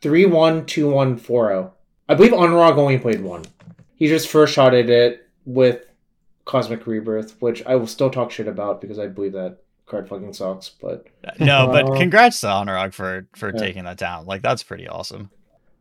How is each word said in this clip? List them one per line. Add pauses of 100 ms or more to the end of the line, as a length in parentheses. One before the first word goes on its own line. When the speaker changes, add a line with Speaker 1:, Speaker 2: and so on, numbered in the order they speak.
Speaker 1:
three
one,
two
one,
four
oh. (360)
I
believe
Anurag
only
played
one. (520)
He
just
first
shotted
it (160)
with (540)
Cosmic
Rebirth,
which
I
will
still
talk
shit
about
because
I
believe
that (280)
card
fucking
sucks,
but (340)
Speaker 2:
No,
but
Speaker 1:
Uh,
Speaker 2:
congrats
to
Anurag
for,
for
Speaker 1:
yeah.
Speaker 2:
taking
that
down.
Like,
that's
pretty
awesome. (500)